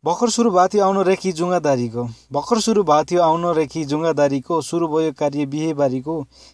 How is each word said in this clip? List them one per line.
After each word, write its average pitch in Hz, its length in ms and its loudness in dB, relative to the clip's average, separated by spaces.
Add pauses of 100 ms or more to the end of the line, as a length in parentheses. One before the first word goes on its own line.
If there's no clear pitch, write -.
भर्खर 175 260 0
सुरु 233 200 2
भएको 180 180 4
थियो 202 160 2
आउन 190 200 2
रेखी 185 280 0
जुङ्गादारीको। 147 720 -2
भर्खर 143 560 -4
सुरु 214 220 0
भएको 151 220 4
थियो 175 180 0
आउन 170 320 0
रेखी 156 300 -2
जुङ्गादारीको। 147 760 0
सुरु 170 280 -2
भयो 156 240 0
कार्य 147 340 -4
बिहेबारीको। 143 800 -4 (280)